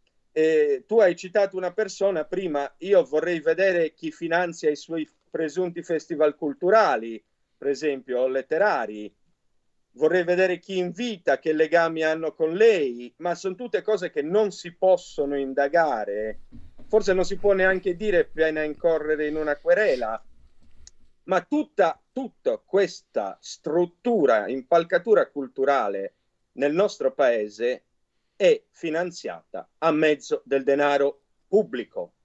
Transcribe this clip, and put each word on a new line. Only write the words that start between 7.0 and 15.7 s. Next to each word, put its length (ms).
per 120
esempio 580
letterari. 880
Vorrei 280
vedere 380
chi 180
invita, 600
che 140
legami 500
hanno 300
con 220
lei, 640
ma 160
son 220
tutte 260
cose 280
che 120
non 300
si 200
possono 640
indagare. 1040